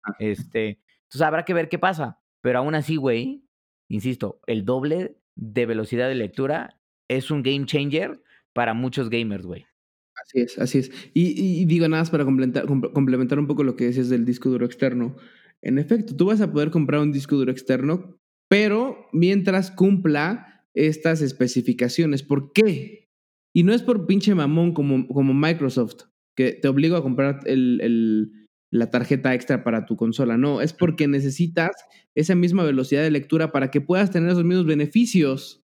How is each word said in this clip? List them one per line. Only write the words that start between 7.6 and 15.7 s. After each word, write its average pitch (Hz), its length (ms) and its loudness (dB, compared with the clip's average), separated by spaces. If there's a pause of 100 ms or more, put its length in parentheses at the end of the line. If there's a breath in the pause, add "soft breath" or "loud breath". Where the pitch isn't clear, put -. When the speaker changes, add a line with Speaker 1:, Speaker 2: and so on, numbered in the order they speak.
Speaker 2:
changer 151 560 -4 (300 soft breath)
para 113 220 -2
muchos 123 360 -4
gamers, 107 340 -4
güey. 87 200 -14 (600)
Speaker 1:
Así - 160 -2
es, - 180 -4
así 139 200 0
es. 131 120 -2 (240 loud breath)
Y, 175 160 2
y, 180 320 0
y - 20 2
digo, 165 240 4
nada 160 140 0
más 165 80 -2
para 147 140 0
complementar, 131 420 0
comple-, 135 260 -2
complementar 131 480 0
un 147 80 0
poco 143 160 0
lo 127 120 0
que 123 100 -2
decías 123 220 0
del 123 160 2
disco 123 260 -2
duro 123 160 0
externo. 123 500 -2 (460 loud breath)
En 131 160 0